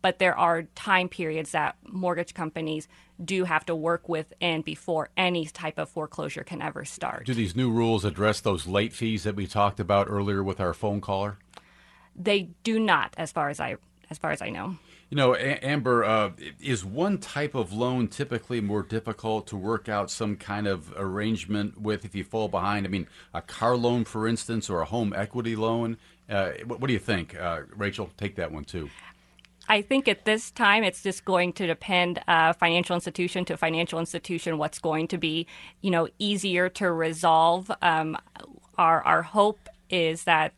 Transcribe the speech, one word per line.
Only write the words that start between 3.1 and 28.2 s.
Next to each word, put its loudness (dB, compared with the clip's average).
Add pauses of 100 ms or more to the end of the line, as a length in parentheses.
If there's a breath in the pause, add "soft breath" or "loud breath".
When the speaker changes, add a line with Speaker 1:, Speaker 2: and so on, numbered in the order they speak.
Speaker 1:
do 0
have 2
to -2
work 0
within -2
before -4
any 2
type -8
of -4
foreclosure -8
can -10
ever -8
start. -8
Speaker 2:
Do -2
these 0
new 2
rules 4
address 2
those 0
late 2
fees -2
that 0
we -2
talked 2
about 4
earlier 0
with -4
our 0
phone -2
caller? -4 (760 loud breath)
Speaker 1:
They 0 (120)
do 0
not, 2
as -6
far -2
as -6
I, -4 (340)
as -12
far -4
as -6
I -6
know. -8 (320 soft breath)
Speaker 2:
You -4
know, 6
A-, -2
Amber, 2
uh, 4 (300)
is -2
one 0
type -4
of -2
loan 0
typically -4
more 0
difficult -4
to -8
work -2
out -2
some -2
kind -4
of -2
arrangement -2
with -2
if -12
you -4
fall -2
behind? 0
I -4
mean, -2 (260 loud breath)
a -4
car 2
loan, 2
for -2
instance, -2
or 0
a 0
home 0
equity -2
loan? 0 (320 soft breath)
Uh, 0 (140)
what, -8
what 0
do 4
you 4
think? -2
Uh, -2 (160)
Rachel, -4
take -6